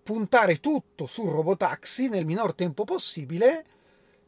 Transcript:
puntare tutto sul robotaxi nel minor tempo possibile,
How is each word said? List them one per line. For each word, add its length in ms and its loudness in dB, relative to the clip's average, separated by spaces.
puntare 560 4
tutto 480 -4
sul 240 -6
robotaxi 800 0
nel 160 -2
minor 300 -2
tempo 300 -4
possibile, 840 0